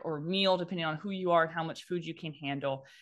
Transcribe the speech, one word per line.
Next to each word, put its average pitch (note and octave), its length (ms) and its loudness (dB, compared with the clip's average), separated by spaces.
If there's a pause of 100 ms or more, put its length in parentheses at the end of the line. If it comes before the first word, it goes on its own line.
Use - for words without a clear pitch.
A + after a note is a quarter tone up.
or D3+ 160 -4
meal, F#3 360 4
depending F3 300 -2
on D#3 100 0
who G3+ 140 -8
you F#3 220 0
are E3 120 8
and D#3+ 80 -2
how E3 120 -2
much E3 200 -8
food F3 200 -4
you D#3+ 100 -8
can E3 180 -10
handle. C#3 540 -4 (160)